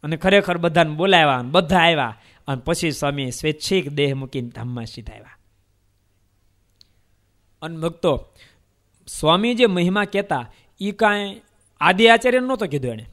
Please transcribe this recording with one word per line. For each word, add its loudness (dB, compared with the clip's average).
અને -8
ખરેખર 2
બધાને 2
બોલાવ્યા 4
અને -6
બધા 2
આવ્યા 2
અને -4
પછી -2
સ્વામી -4
સ્વૈચ્છિક -4
દેહ 0
મૂકીને -8
ધામમાં -10
સીધા -16
આવ્યા. -20
અને -12
ભક્તો, -2
સ્વામી 0
જે 2
મહિમા 0
કહેતા -4
ઈ -6
કાંઈ -2
આદિ 4
આચાર્ય 4
નહોતો -4
કીધું -4
એણે -12